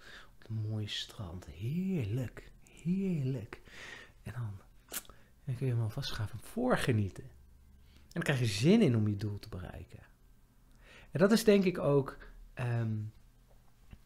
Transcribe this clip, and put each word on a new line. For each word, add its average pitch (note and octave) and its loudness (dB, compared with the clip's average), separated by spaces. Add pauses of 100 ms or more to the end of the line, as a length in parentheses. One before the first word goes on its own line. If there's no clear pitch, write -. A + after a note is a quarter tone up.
(340)
Op - -20
het - -18
mooie G#2+ -4
strand. - -10
Heerlijk, C3 -4 (160)
heerlijk." D#3+ -2 (640)
En A2 -12
dan, G#2+ -8 (880)
dan C3+ -4
kun C3+ -4
je B2+ 2
hem A#2 0
alvast A2+ -4
gaan G#2 -4
voorgenieten. D3 0
En - -14
dan - -4
krijg D#3 2
je B2 2
zin C3+ 6
in A#2+ 6
om G#2+ 4
je G#2 0
doel G2+ -4
te - -16
bereiken. - -12 (1080)
En - -4
dat G3 6
is A3 6
denk G3+ 8
ik F3 2
ook, C#3+ 2 (360)
ehm, A#2 -2 (1080)